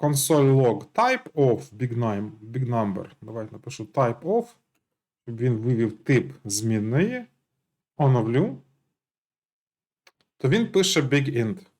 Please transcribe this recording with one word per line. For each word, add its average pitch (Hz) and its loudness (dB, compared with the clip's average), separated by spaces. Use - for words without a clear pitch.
console 143 4
log 117 2
type 247 0
of 131 2
big 117 -6
num-, 107 -2
big 123 -6
number, 104 -2
давайте 110 -12
напишу 107 -14
type 117 -2
of, 220 -2
щоб 117 -12
він 120 0
вивів 113 -2
тип - 0
змінної, 113 -2
оновлю, 131 2
то 135 0
він 220 2
пише 185 2
big 135 0
int. 104 -4